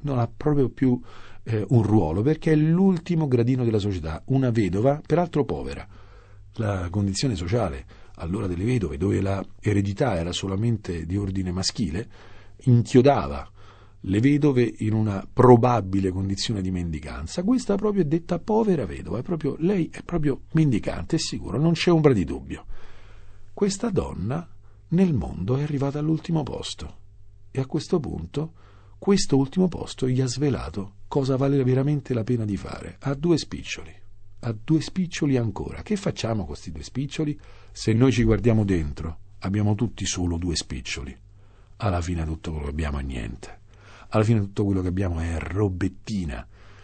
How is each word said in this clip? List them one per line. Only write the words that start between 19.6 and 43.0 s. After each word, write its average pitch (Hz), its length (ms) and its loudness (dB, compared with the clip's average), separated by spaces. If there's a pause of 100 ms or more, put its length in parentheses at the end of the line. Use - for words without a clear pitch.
è - 120 -14
proprio 151 380 0 (100)
mendicante, 127 640 2
è 156 40 0
sicuro, - 380 -6
non 160 160 4
c'è - 160 2
ombra 156 240 6
di 98 100 4
dubbio. 67 420 -8 (840)
Questa 208 380 -2
donna 113 580 -4 (420)
nel 175 240 4
mondo 95 440 0
è 143 60 0
arrivata 139 360 -2
all'ultimo 156 440 0
posto - 540 -8 (520)
e 131 120 -4
a 131 40 -2
questo 165 340 -2
punto 98 540 -6 (460)
questo 196 380 2
ultimo 139 300 2
posto - 400 -4
gli 127 140 2
ha 131 60 0
svelato 123 680 -4 (120)
cosa 135 280 0
vale 139 280 2
veramente 135 500 2
la 113 100 0
pena 117 220 0
di 101 120 -2
fare. - 420 -10
Ha 139 160 -4
due 156 220 4
spiccioli, - 560 -8 (460)
ha 117 240 -4
due 156 180 4
spiccioli 160 560 0
ancora. 104 440 -2
Che - 140 -2
facciamo 110 500 -2
con 73 100 -8
sti - 160 -12
due 73 120 -10
spiccioli? 147 560 -4 (320)
Se - 220 0
noi 123 180 6
ci 117 120 4
guardiamo 110 400 6
dentro, 80 540 -2 (220)
abbiamo 104 360 2
tutti 101 300 -4
solo 87 320 -2
due 85 180 -2
spiccioli. 64 600 -8 (600)
Alla 92 240 0
fine 82 220 -2
tutto 78 280 -6
quello 76 140 -6
che 71 60 -6
abbiamo 73 280 -4
è 69 40 -6